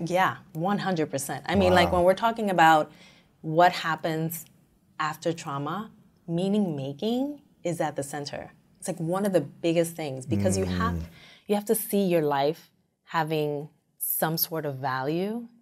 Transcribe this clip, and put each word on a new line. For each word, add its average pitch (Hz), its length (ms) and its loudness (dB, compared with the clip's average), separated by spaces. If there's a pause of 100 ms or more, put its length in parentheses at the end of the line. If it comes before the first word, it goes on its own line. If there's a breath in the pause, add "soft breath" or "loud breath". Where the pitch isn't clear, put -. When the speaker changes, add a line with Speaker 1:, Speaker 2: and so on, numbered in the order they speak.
Speaker 1:
yeah, 170 320 0 (160)
one 175 260 0
hundred 156 320 -2
percent. 139 360 -6
I 175 80 0
mean, 185 180 4
like, 175 180 6
Speaker 2:
Wow. 180 80 2
Speaker 1:
when 175 60 4
we're 190 220 4
talking 226 220 -2
about 160 400 8 (520 soft breath)
what 165 320 6
happens 160 720 -4 (520)
after 156 360 -2
trauma, 156 580 -6 (360)
meaning 185 480 0
making 220 640 -4 (220)
is 165 180 -2
at 151 160 -4
the 143 60 -4
center. - 480 -10 (280)
It's, - 80 -12
like, 170 120 -6
one 180 260 -2
of 196 80 -2
the 170 80 4
biggest 165 540 -2
things 135 300 -8
because 101 320 0
you 92 80 0
have, 90 300 -2
Speaker 2:
Mm. 80 80 -6 (440 loud breath)
Speaker 1:
you 202 80 0
have 208 100 -2
to 220 100 0
see 202 300 -2
your 170 180 2
life 143 480 0 (320)
having 151 640 -2 (300)
some - 380 -2
sort 160 280 -4
of 139 120 -4
value 160 720 -4 (140)